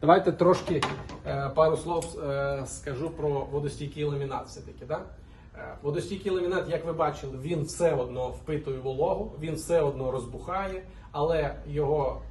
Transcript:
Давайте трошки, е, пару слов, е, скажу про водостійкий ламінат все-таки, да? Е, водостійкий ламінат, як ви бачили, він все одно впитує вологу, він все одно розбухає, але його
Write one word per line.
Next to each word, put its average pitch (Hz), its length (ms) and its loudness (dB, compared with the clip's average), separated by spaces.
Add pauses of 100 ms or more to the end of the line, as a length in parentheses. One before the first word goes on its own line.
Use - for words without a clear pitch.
Давайте 175 320 8
трошки, 175 500 4 (440)
е, 139 280 -2
пару 160 220 8
слов, 165 480 -2
е, 139 420 0
скажу 143 440 -6
про 143 420 0
водостійкий 147 520 -4
ламінат 139 420 -2
все-таки, - 420 -14
да? 156 120 -2 (580)
Е, - 240 -12
водостійкий 175 500 -2
ламінат, 180 360 2
як 165 180 -2
ви 170 60 -2
бачили, 147 500 0
він 156 200 0
все 160 320 2
одно 123 340 -2
впитує 143 500 -4
вологу, 165 640 0
він 160 140 -4
все 170 260 2
одно 131 300 2
розбухає, 180 720 -4 (300)
але 156 420 2 (160)
його 143 600 2